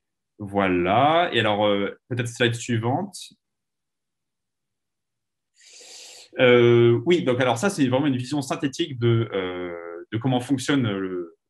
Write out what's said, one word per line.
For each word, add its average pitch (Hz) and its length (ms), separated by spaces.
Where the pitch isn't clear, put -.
Voilà. 101 920
Et 117 60
alors, 104 280
euh, 101 320
peut-être 120 200
slide 120 260
suivante. 123 600
Euh, 120 680
oui, 165 180
donc 123 180
alors 120 160
ça, 202 120
c'est 165 200
vraiment 135 180
une 135 80
vision 123 260
synthétique 151 560
de, 113 360
euh, 90 420
de 110 40
comment 123 220
fonctionne 123 500
le, 92 460